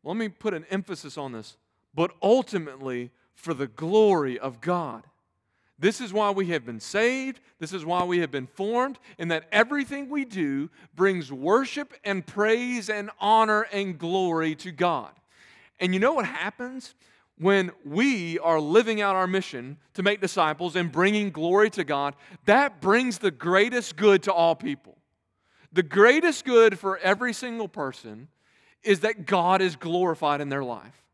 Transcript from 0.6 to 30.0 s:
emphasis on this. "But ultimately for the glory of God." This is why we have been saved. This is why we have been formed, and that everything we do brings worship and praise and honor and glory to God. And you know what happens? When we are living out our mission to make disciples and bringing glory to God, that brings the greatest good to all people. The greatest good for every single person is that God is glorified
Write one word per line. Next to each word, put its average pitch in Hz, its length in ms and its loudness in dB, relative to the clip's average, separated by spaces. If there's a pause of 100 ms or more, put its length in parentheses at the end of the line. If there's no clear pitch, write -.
emphasis 180 480 -8
on 135 160 -10
this. 110 240 -14 (380)
"But 170 280 0
ultimately 135 880 0 (220)
for - 220 -6
the 135 140 -4
glory 160 720 2
of 123 220 -8
God." 151 440 -4 (720)
This 202 240 0
is 214 120 -10
why 208 180 0
we 196 180 -2
have 156 160 -2
been 117 140 -10
saved. 254 640 -2 (180)
This 160 140 -10
is 175 120 -8
why 180 200 -2
we 180 140 0
have 165 120 0
been 131 160 -6
formed, 240 500 -4 (220)
and 170 140 -6
that 160 180 -4
everything 269 580 0
we 277 160 -4
do 156 460 -6 (240)
brings 180 380 0
worship 247 600 0 (120)
and 196 200 -4
praise 226 640 -2
and 214 300 -6
honor 214 440 4 (100)
and 196 260 -4
glory 165 580 0
to 180 140 -14
God. 147 420 -2 (680)
And 180 120 0
you 185 60 0
know 240 140 4
what 247 140 0
happens? 214 680 -10 (440)
When 185 340 2 (120)
we 175 540 -2
are 160 220 2
living 208 400 2
out 196 160 0
our 185 100 0
mission 151 520 -6 (160)
to 185 100 -6
make 208 160 2
disciples 170 560 -2
and 170 160 -2
bringing 196 400 2
glory 180 380 2
to 190 120 -6
God, 143 320 -2 (300)
that 214 360 4
brings 226 380 2
the 190 140 0
greatest 180 640 0
good 196 260 6
to 196 100 -2
all 170 220 4
people. 175 420 -8 (760)
The 180 100 4
greatest 240 600 4
good 226 340 6
for 190 200 -4
every 208 340 0
single 233 360 -8
person 127 600 -10 (560)
is 196 160 4
that 214 260 -4
God 185 340 2
is 180 140 0
glorified 165 680 -2